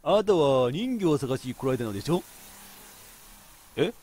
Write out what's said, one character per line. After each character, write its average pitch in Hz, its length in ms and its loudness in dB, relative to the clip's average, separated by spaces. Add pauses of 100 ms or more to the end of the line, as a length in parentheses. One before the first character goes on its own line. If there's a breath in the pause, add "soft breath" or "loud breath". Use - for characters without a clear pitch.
あ 175 140 2
な 214 80 2
た 202 100 4
は 135 380 4
人 240 260 -4
魚 180 120 2
を 147 80 2
探 131 180 -2
し 127 100 -8
に 123 80 -8
来 - 120 -8
ら 131 60 0
れ 127 60 -2
た 120 60 -4
の 110 80 -6
で 98 80 -6
し 120 100 -6
ょ？ 175 120 0 (1500)
え？ 180 160 -2 (100)